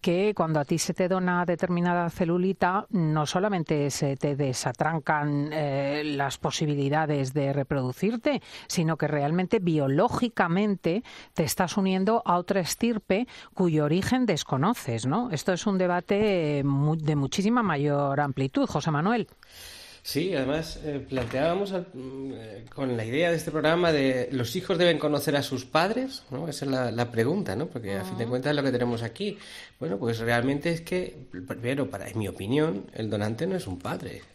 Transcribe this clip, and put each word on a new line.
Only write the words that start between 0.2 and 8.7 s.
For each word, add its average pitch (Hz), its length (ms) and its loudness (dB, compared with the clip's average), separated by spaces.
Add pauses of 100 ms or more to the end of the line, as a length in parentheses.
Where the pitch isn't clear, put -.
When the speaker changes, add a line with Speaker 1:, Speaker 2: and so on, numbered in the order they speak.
Speaker 1:
cuando 160 260 2
a 143 40 0
ti 165 140 0
se - 140 -2
te 180 160 0
dona 180 380 2
determinada 175 640 0
celulita, 180 800 0
no 156 360 2
solamente 170 640 0
se 139 260 -2
te 143 200 -2
desatrancan, 147 1160 0
eh, 143 520 -2
las 139 340 -2
posibilidades 147 960 0
de 139 200 0
reproducirte, 156 920 0 (240)
sino 160 300 0